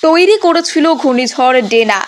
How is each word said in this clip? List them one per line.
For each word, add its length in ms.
তৈরি 300
করেছিল 400
ঘূর্ণিঝড় 560
ডেনা। 360